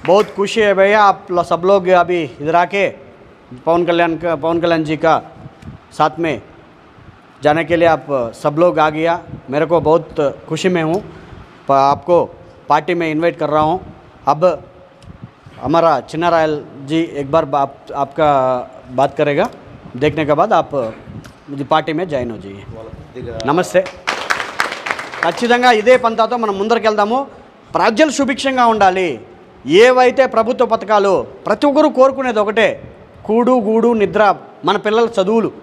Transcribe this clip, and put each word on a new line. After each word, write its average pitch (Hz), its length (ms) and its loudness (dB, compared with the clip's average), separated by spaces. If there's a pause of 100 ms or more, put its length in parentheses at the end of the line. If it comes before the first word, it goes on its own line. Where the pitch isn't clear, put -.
बहुत 202 280 2
खुशी 202 260 -2
है 202 140 4
भैया, 202 280 4
आप 196 280 2
लो-, 175 140 0
सब 170 200 -2
लोग 190 240 4
अभी 175 340 2 (180)
इधर 160 160 -2
आके 180 320 0 (800)
पवन 170 180 2
कल्याण 170 320 0
का, 165 200 -4
पवन 165 240 -2
कल्याण 165 240 2
जी 156 120 -4
का 151 260 2 (720)
साथ 151 260 0
में 151 240 -4 (1000)
जाने 151 220 2
के 170 120 0
लिए 170 120 4
आप 139 440 -2 (100)
सब 147 160 -2
लोग 165 200 2
आ 156 120 2
गया। 165 300 -2 (300)
मेरे 147 160 0
को 160 140 0
बहुत 156 340 0 (340)
खुशी 160 200 -4
में 180 140 0
हूँ, 165 180 -2 (680)
प-, 139 40 2
आपको 139 520 2 (440)
पार्टी 151 260 0
में 170 160 -2
इन्वाइट 160 280 -2
कर 151 100 -4
रहा 151 140 2
हूँ। 170 180 0 (480)
अब 151 360 0 (1000)
हमारा 156 380 2
चिन्ना 160 280 -4
रायल 156 360 0 (200)
जी 160 180 -2
एक 139 280 -8
बार 160 140 2
बा-, 143 160 -2
आप, - 340 -6
आपका 143 360 0 (600)
बात 131 260 0
करेगा, 147 340 0 (460)
देखने 151 280 -2
के 147 80 0
बाद 190 200 2
आप 135 420 -2 (560)
मुझे 139 140 -8
पार्टी 156 280 0
में 175 160 -4
ज्वाइन 123 220 -6
हो 104 80 -12
जाइए। 98 260 -16 (840)
नमस्ते। 180 380 0 (1400)
ఖచ్చితంగా 240 500 2
ఇదే 220 240 4
పంతాతో 226 400 0
మనం 214 220 -2
ముందరికెళ్దాము। 220 680 0 (480)
ప్రజలు 220 360 2
సుభిక్షంగా 254 560 0
ఉండాలి। 185 540 2 (460)
ఏవైతే 254 600 4
ప్రభుత్వ 226 400 0
పథకాలు 202 600 0 (200)
ప్రతి 214 200 0
ఒక్కరూ 294 220 4
కోరుకునేది 254 500 2
ఒకటే, 208 440 0 (440)
కూడు, 240 340 2
గూడు, 220 320 2
నిద్ర, 202 420 2 (300)
మన 185 120 0
పిల్లల 220 320 0 (140)
చదువులు 214 300 0 (100)